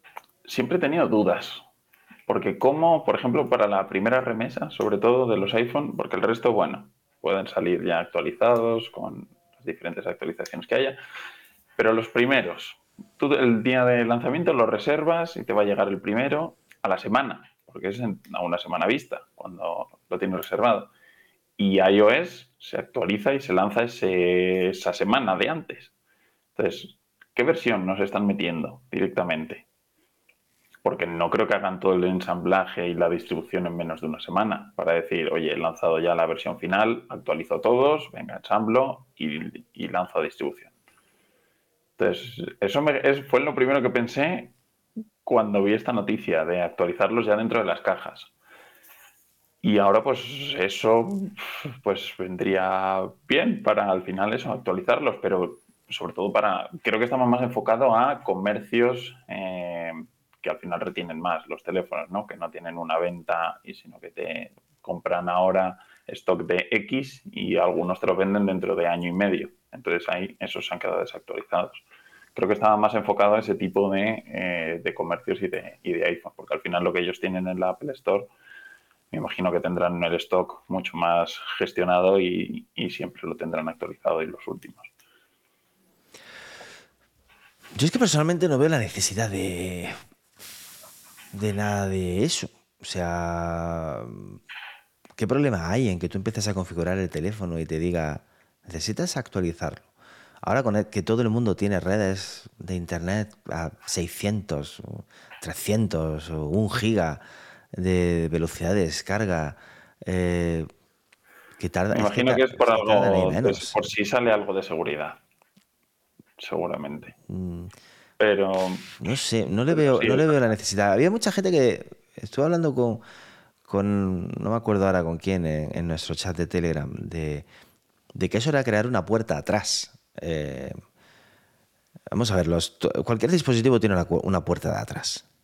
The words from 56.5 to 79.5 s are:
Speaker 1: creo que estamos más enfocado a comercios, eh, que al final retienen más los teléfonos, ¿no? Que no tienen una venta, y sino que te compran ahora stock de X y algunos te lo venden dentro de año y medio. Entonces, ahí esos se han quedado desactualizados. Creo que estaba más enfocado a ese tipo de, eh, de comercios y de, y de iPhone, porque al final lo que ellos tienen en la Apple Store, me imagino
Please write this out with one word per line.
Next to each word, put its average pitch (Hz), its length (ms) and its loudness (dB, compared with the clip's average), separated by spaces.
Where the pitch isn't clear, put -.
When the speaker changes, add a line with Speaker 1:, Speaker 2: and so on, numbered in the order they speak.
Speaker 1:
creo 107 180 2
que 120 60 4
estamos 127 220 2
más 123 140 4
enfocado 117 540 2
a 135 260 2
comercios, 107 920 0
eh, 87 640 -8
que 76 80 -4
al - 80 -6
final 87 220 -6
retienen 87 380 -8
más 82 300 -4
los 78 160 -10
teléfonos, 85 460 -4
¿no? 101 160 -4
Que - 100 -14
no 85 140 -8
tienen 85 280 -12
una 80 200 -2
venta, 85 640 -4
y - 100 -16
sino - 240 -20
que 87 120 -18
te 82 420 -10
compran 87 480 -4
ahora 92 520 2
stock - 380 -2
de 90 260 0
X 120 520 -4
y 92 240 -2
algunos 90 420 2
te - 80 -4
lo 92 80 2
venden 98 320 2
dentro 92 300 0
de 87 100 2
año 87 220 0
y 87 40 -2
medio. 92 380 0
Entonces, - 360 -4
ahí 92 300 -6
esos 90 260 -8
se - 100 -8
han 90 40 -8
quedado 87 220 -2
desactualizados. - 800 -6
Creo - 140 0
que 104 80 2
estaba 107 220 4
más 107 180 2
enfocado 104 400 4
a 110 60 4
ese 104 160 -2
tipo 98 340 0
de, 104 360 0
eh, 87 580 -4
de 90 100 -4
comercios 87 480 -4
y 92 60 -2
de, - 340 -10
y 87 120 -4
de 85 120 0
iPhone, 87 300 -2
porque - 180 -6
al 78 60 -4
final 87 240 -2
lo 87 80 2
que 87 80 0
ellos 87 180 -4
tienen 92 300 -4
en 90 100 -4
la 92 120 0
Apple 143 220 -8
Store, - 340 0
me - 80 -8
imagino - 320 -2